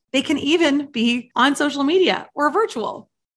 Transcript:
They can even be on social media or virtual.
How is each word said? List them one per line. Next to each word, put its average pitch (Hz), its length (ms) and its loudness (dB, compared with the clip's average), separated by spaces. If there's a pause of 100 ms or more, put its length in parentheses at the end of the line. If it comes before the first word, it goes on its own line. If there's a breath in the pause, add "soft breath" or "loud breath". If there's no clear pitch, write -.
(120)
They 269 120 0
can 294 160 -2
even 294 520 0
be 240 440 -2
on 269 200 2
social 285 280 -2
media 320 500 2
or 294 160 0
virtual. 339 600 -4 (260)